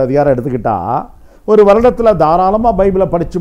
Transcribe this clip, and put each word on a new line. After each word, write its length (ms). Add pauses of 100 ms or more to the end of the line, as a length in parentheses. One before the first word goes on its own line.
அதிகாரம் 280
எடுத்துக்கிட்டா, 420 (760)
ஒரு 180
வருடத்துல 440 (100)
தாராளமா 560
பைபிளை 360
படிச்சு 260